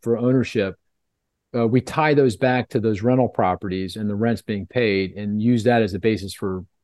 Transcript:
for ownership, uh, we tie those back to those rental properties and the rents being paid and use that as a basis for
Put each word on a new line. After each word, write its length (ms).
for 160
ownership, 580
uh, 100
we 140
tie 340
those 220
back 320
to 120
those 200
rental 280
properties 680
and 140
the 40
rents 280
being 240
paid 460
and 280
use 240
that 180
as 120
a 40
basis 360
for 300